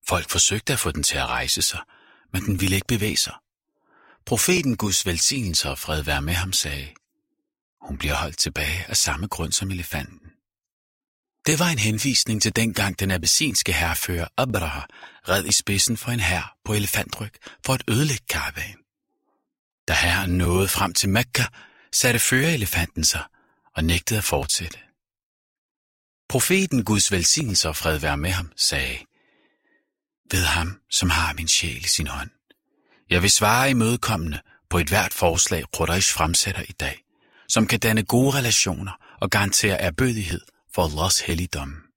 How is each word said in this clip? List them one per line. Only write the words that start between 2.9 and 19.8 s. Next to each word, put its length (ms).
sig. 180
Profeten, 500
Guds 300
velsignelse 640
og 80
fred 240
være 200
med 120
ham, 180
sagde: 360
"Hun 160
bliver 160
holdt 240
tilbage 500
af 80
samme 300
grund 260
som 180
elefanten." 500
Det 120
var 100
en 100
henvisning 640
til 140
dengang, 420
den 120
abessinske 600
hærfører 640
Abraha 440
red 160
i 80
spidsen 440
for 140
en 100
hær 440
på 100
elefantryg 580
for 80
at 140
ødelægge 440
Ka'baen. 460